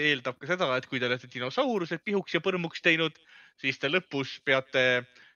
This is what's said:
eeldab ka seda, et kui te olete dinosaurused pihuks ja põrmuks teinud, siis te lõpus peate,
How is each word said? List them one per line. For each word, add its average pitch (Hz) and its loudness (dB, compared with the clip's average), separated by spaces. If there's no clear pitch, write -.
eeldab 135 0
ka 135 -14
seda, 180 0
et 127 -2
kui 127 -4
te 123 0
olete 123 -4
dinosaurused 170 -2
pihuks 202 -2
ja 165 0
põrmuks 180 -4
teinud, 160 2
siis 135 -2
te 139 -2
lõpus 147 -2
peate, 127 2